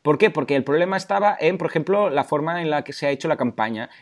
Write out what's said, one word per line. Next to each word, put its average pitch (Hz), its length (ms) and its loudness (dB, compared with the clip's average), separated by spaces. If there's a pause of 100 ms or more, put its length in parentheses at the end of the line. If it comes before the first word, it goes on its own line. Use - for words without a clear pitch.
¿Por 147 160 2
qué? 214 120 6
Porque 143 260 0
el 131 80 0
problema 170 320 0
estaba 196 420 0
en, 175 200 0
por 165 100 -2
ejemplo, 175 420 0
la 135 140 0
forma 160 360 -2
en 160 100 -2
la 147 120 0
que - 100 -12
se - 140 -4
ha 139 40 0
hecho 143 180 -2
la 151 80 2
campaña, 113 520 -2 (140)